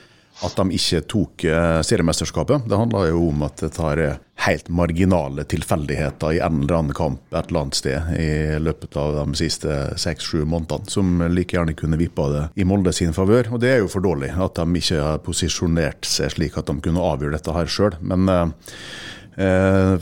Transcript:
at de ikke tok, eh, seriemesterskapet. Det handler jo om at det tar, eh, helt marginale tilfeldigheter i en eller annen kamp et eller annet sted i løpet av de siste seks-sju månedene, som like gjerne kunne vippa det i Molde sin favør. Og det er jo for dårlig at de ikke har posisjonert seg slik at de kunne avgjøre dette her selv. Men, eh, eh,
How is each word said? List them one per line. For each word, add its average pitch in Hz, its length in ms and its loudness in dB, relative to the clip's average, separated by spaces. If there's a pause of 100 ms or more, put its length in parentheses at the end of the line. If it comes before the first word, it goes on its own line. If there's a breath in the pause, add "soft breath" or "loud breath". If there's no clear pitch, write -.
(440 soft breath)
at 87 120 -6
de 98 80 2 (120)
ikke - 320 0
tok, - 360 -2
eh, 82 360 2
seriemesterskapet. 101 880 0
Det 104 80 2
handler 101 320 2
jo 85 220 2
om 73 140 0
at - 120 -6
det 80 160 -4
tar, 78 260 0
eh, 73 180 0 (200)
helt - 320 -2
marginale 85 800 2
tilfeldigheter 76 880 -2
i 87 100 2
en 80 180 0
eller 85 120 0
annen 78 180 0
kamp 76 280 -2 (120)
et 82 160 -2
eller 82 120 0
annet 67 140 -4
sted 71 280 -2 (160)
i 76 400 0
løpet 78 380 -4
av 73 180 0
de 71 220 -2
siste 80 320 -2 (280)
seks-sju 80 480 -4
månedene, 80 460 -4
som 90 320 2 (100)
like 90 220 0
gjerne 82 220 0
kunne 78 200 -2
vippa 82 320 0
det 73 140 -2 (180)
i 92 40 2
Molde 92 280 2
sin 85 220 0
favør. 110 380 4
Og 120 80 -2
det 123 100 2
er 131 80 4
jo 95 100 2
for 95 140 -4
dårlig 69 320 0
at 92 240 0
de 82 80 0 (160)
ikke 80 180 0
har 76 220 0
posisjonert 82 800 -2
seg - 320 -2
slik - 240 -2
at - 80 -4
de 76 80 -2
kunne 82 260 0
avgjøre 73 380 0
dette 80 160 -4
her 85 120 0
selv. 95 360 0
Men, 95 260 2
eh, 87 180 4 (920 loud breath)
eh, 95 640 4